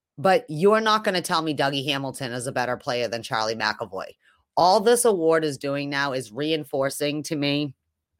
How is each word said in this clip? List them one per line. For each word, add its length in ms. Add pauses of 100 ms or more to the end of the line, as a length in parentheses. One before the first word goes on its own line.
(160)
but 320
you're 320
not 240
gonna 180
tell 200
me 140
Dougie 300
Hamilton 460
is 140
a 60
better 240
player 320
than 140
Charlie 340
McAvoy. 500 (500)
All 240
this 240
award 400
is 120
doing 320
now 240
is 200
reinforcing 920
to 140
me 380 (460)